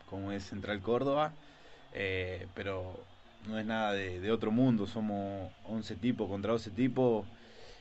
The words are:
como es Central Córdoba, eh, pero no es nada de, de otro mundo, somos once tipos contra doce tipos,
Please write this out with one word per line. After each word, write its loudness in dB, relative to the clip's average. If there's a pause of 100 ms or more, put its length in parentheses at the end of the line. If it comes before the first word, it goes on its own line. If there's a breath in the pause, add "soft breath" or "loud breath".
como -6
es -4
Central -4
Córdoba, 2 (600 loud breath)
eh, -2
pero -6 (440)
no -2
es -2
nada 2
de, -2
de 2
otro 2
mundo, 6
somos -4 (120)
once -6
tipos 0
contra 0
doce 0
tipos, 2 (540 loud breath)